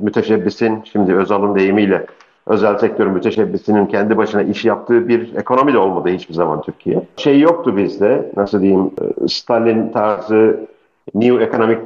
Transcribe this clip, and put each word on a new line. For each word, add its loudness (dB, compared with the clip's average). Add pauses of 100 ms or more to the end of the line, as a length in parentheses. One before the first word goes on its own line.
müteşebbisin, -2 (100)
şimdi 2
Özal'ın 0
deyimiyle 2 (400)
özel 0
sektör 0
müteşebbisinin 0
kendi 0
başına 0
iş -4
yaptığı 0
bir -2
ekonomi 0
de 2
olmadı 0
hiçbir -4
zaman -2
Türkiye. -4 (140)
Şey 2
yoktu 2
bizde, 0
nasıl 0
diyeyim, 2 (340)
e, -2
Stalin 0
tarzı, 2 (540)
New 2
Economic 0